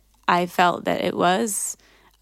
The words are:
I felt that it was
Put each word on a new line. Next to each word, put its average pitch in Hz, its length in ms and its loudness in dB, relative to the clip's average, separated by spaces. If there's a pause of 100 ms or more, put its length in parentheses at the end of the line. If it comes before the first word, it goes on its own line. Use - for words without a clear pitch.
(280)
I 180 180 2
felt 175 380 2
that - 180 -2
it - 140 -2
was 196 600 0 (460)